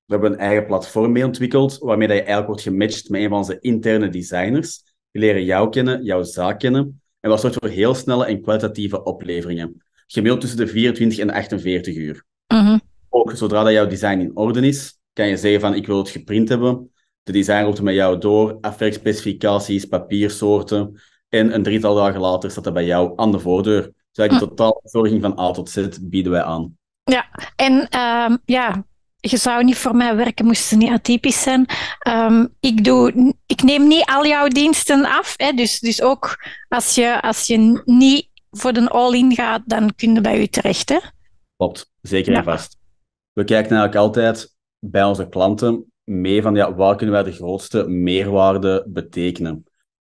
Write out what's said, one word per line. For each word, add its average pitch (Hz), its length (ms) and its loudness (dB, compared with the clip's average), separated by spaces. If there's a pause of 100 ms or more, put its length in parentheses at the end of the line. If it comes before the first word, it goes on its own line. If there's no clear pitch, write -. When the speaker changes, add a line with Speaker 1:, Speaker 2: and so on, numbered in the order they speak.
Speaker 1:
We - 80 -4
hebben 104 180 0
een 98 60 -6
eigen 104 280 0
platform 110 460 -2
mee 123 140 0
ontwikkeld, 135 520 0
waarmee 110 300 0
dat 104 100 2
je 95 60 0
eigenlijk 101 240 -2
wordt 104 160 -8
gematcht 98 460 -4
met 98 120 -4
een 104 80 -2
van 104 80 -2
onze 95 220 -6
interne 110 500 0
designers. 90 760 -6 (280)
Die 107 100 -6
leren 101 220 2
jou 95 260 0
kennen, 127 340 -2
jouw 92 200 -2
zaak 90 360 -6
kennen. 135 420 -2 (180)
En 110 100 -4
dat 107 100 2
zorgt 123 200 -2
voor 104 100 -6
heel 101 260 0
snelle 127 300 -2
en 101 160 -4
kwalitatieve 104 600 -4
opleveringen. 87 800 -8 (240)
Gemiddeld 117 340 0
tussen 120 180 -6
de 110 80 0
vierentwintig 113 520 0
en 104 100 -2
achtenveertig 90 640 -6
uur. 76 280 -10 (240)
Speaker 2:
Mhm. 214 300 4 (320)
Speaker 1:
Ook 117 260 2
zodra 107 280 0
dat 107 100 4
jouw 104 140 4
design 95 320 -2
in 90 180 -4
orde 117 300 0
is, - 300 -4 (160)
kan 107 140 -2
je 95 100 -2
zeggen 104 240 2
van, 101 140 0
"Ik 98 120 -6
wil 101 100 0
het 98 120 -4
geprint 110 400 -2
hebben." 123 380 0 (360)
De - 80 -12
designer 101 320 0
loopt 104 140 0
het 101 80 -4
met 95 100 0
jou 95 220 2
door, 107 440 0
afwerkspecificaties, 104 1200 -4
papiersoorten. 104 1160 -2 (280)
En 110 240 2
een 107 100 -2
drietal 104 320 0
dagen 98 240 0
later 92 320 -2
staat 92 120 -14
dat 92 100 -6
bij 87 120 -2
jou 87 300 0
aan 110 160 0
de 95 80 -2
voordeur. 95 420 0
Dus - 120 -16 (240)
eigenlijk 107 220 2
Speaker 2:
Hm. - 40 2
Speaker 1:
een - 120 -8
totale 110 260 2
verzorging 110 400 0
van 98 180 -4
A 90 120 0
tot 87 180 -10
Z 98 180 -4 (140)
bieden 90 300 -4
wij 87 120 0
aan. 82 340 -8 (260)
Speaker 2:
Ja, 254 220 0 (300)
en, 269 340 2
ehm, 240 560 0
ja, 233 400 -2 (320)
je 214 200 -2
zou 240 260 0
niet 254 140 4
voor 233 180 -2
mij 240 200 2
werken, 226 300 0
moest 226 180 2
ze - 120 0
niet 226 160 4
atypisch 240 500 0
zijn. 262 240 2 (340)
Ehm, 226 460 4 (140)
ik 226 240 2
doe, 254 500 4 (120)
ik - 180 0
neem 285 240 6
niet 320 180 6
al 277 200 2
jouw 294 220 2
diensten 285 580 2
af, - 320 -2
hè, 285 140 0
dus, 233 280 0
dus 226 220 -2
ook - 440 -2 (220)
als - 280 -2
je, 240 260 2
als - 260 -4
je 226 380 4
niet 269 440 2 (220)
voor 247 220 -4
de 240 160 2
all-in 247 460 2
gaat, 226 300 -2
dan 220 300 0
kun 226 180 2
je 220 80 4
bij 220 200 2
u 208 60 0
terecht, - 420 -4
hè? 302 100 2 (580)
Speaker 1:
Klopt, - 340 -6 (100)
zeker 95 300 -2
en - 60 4
Speaker 2:
Ja. - 60 -2
Speaker 1:
vast. - 340 -6 (560)
We 104 100 -2
kijken 110 280 0
eigenlijk 104 240 2 (100)
altijd 113 500 -2 (240)
bij 98 240 -2
onze 95 260 -2
klanten 107 640 0 (120)
mee 98 380 0
van, 104 140 0
ja, 90 200 2
waar 95 200 2
kunnen 104 200 -2
wij 101 80 2
de 92 80 -6
grootste 92 560 -6
meerwaarde 95 1000 0
betekenen? 87 760 -6 (460)